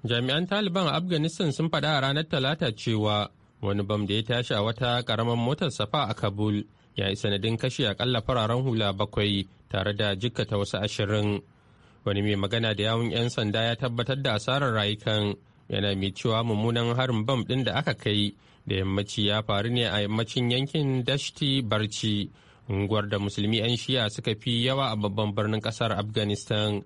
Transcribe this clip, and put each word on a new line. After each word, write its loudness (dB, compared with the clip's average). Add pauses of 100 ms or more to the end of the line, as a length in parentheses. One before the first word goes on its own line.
Jami'an 0
Taliban 0
a 0
Afghanistan 0
sun 0
faɗa 2
a 2
ranar 0
Talata 0
cewa 0 (320)
wani 0
bam 0
da 0
ya 0
tashi -2
a 2
wata 0
ƙaramar 0
motar 0
safa -2
a -2
Kabul 0 (320)
ya -2
yi -2
sanadin 0
kashe -2
akalla 0
fararen 0
hula 2
bakwai 0 (220)
tare 0
da 0
jikkata -2
wasu -2
ashirin. 0 (640)
Wani 0
mai 2
magana 0
da -2
yawun 0
'yan 0
sanda 0
ya 0
tabbatar -2
da 2
asarar 0
rayukan, 0 (340)
yana 0
mai -2
cewa 0
mummunan 2
harin 2
bam 0
ɗin 0
da 0
aka 0
kai 0 (340)
da -2
yammaci 0
ya 2
faru 0
ne 2
a 0
yammacin 0
yankin 0
Dashti 0
Barchi, 0 (380)
unguwar 0
da 0
Musulmi 0
'yan 2
Shi'a 0
suka -2
fi 0
yawa 2
a -2
babban 0
birnin 0
ƙasar -2
Afghanistan. 0